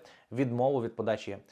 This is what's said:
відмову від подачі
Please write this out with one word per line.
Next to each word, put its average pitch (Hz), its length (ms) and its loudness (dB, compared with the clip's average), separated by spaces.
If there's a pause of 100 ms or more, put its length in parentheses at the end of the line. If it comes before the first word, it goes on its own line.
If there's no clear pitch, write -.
(320)
відмову 127 500 2
від 113 140 -4
подачі 107 420 -2 (140)